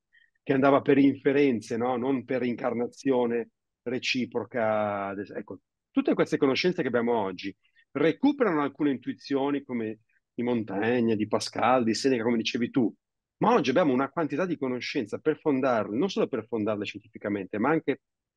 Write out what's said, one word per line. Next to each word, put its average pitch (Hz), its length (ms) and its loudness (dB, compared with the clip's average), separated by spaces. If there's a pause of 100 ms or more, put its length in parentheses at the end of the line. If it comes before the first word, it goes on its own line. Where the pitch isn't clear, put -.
(420)
che - 100 0
andava 139 280 6
per 135 180 4
inferenze, 139 800 2
no? 123 200 -2
Non 127 280 -2
per 127 200 -4
incarnazione 120 1040 -2 (320)
reciproca. 110 1300 -2
Ecco, - 480 -10 (300)
tutte 269 240 0
queste 160 220 0
conoscenze 151 460 0
che 127 60 -2
abbiamo 117 300 0
oggi 95 340 -6 (380)
recuperano 165 720 2
alcune 143 280 0
intuizioni 139 760 -4
come 113 360 -6 (340)
di 123 80 -6
Montaigne, 113 760 0
di 107 100 0
Pascal, 113 560 0
di 113 120 0
Seneca, 127 280 0
come 117 140 0
dicevi 117 340 -2
tu, 120 240 0 (440)
ma 214 160 4
oggi 180 160 2
abbiamo 156 220 4
una 135 180 0
quantità 147 360 -2
di 170 120 -4
conoscenza 123 600 -6
per 151 200 0
fondarle, 123 580 0
non 185 140 0
solo 208 180 0
per 110 180 -4
fondarle 107 380 -2
scientificamente, 101 720 -6
ma 120 120 2
anche 147 320 -2 (340)